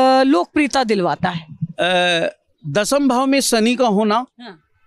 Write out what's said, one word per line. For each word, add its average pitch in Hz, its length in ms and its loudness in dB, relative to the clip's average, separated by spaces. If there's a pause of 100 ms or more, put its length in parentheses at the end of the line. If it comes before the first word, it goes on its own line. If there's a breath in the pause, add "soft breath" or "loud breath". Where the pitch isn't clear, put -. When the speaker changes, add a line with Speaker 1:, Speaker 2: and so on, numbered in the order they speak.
(220)
Speaker 1:
लोकप्रियता 285 640 0
दिलवाता 185 440 -2
है? 165 180 -8 (320)
Speaker 2:
अ, 175 540 0 (360)
दसम 262 400 0
भाव 254 180 0
में 269 140 2
शनि 233 360 0
का 254 100 0
होना, 214 400 0 (140)
Speaker 1:
हाँ। 202 200 -20 (260)